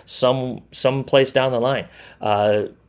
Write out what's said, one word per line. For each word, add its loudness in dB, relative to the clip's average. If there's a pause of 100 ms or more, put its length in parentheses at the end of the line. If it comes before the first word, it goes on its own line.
some, -2 (100)
someplace 0
down 0
the -2
line. -2 (300)
Uh, 0 (200)